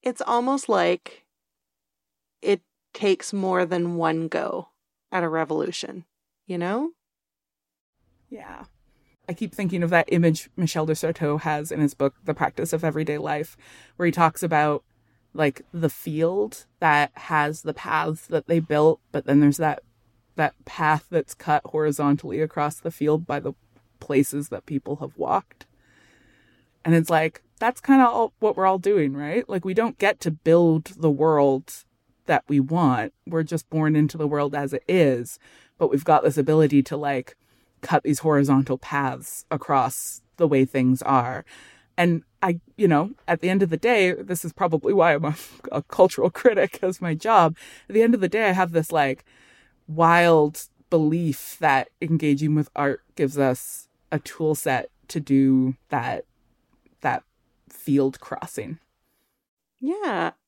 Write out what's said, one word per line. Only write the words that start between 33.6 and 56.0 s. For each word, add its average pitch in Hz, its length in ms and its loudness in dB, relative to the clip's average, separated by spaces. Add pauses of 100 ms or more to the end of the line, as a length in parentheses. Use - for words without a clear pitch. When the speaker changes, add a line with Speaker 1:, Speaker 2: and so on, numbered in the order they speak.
Speaker 2:
born 156 260 0
into 151 220 0
the 151 80 -2
world 143 280 -2
as 143 180 -4
it 135 140 -8
is, 139 520 0 (400)
but 165 120 2
we've 139 140 0
got 151 180 4
this 151 160 0
ability 147 460 4
to, - 120 -8
like, 143 400 -8 (460)
cut - 200 0
these 143 180 0
horizontal 139 580 2
paths 135 720 -8
across - 720 -2 (160)
the 170 100 2
way 135 160 4
things 127 380 0
are. 123 420 -2 (520)
And 170 280 2 (180)
I, 175 180 -2 (160)
you 202 120 2
know, 165 240 2 (160)
at 170 120 0
the 175 80 -2
end 190 140 2
of 175 80 0
the 160 60 0
day, 202 360 2
this - 320 -6
is 160 80 -8
probably 165 400 0
why 170 220 4
I'm 143 100 -2
a, 151 100 -2 (380)
a 143 100 -4
cultural 139 480 2
critic - 520 0
as 185 180 -4
my 170 140 -2
job. 170 420 4 (320)
At 202 60 -12
the 220 80 6
end 233 120 4
of 208 60 -2
the 185 80 0
day, 214 200 0
I 185 40 2
have 180 200 0
this, 165 200 -2
like, 139 320 0 (640)
wild 165 800 4 (240)
belief 160 680 0
that 139 280 2 (120)
engaging 151 540 0
with 151 220 0
art 139 240 -2 (140)
gives 143 240 -2
us - 500 -2 (240)
a 156 60 -2
tool 156 360 -2
set 131 360 -4 (180)
to - 120 -6
do 131 560 2 (140)
that, 120 340 -4 (800)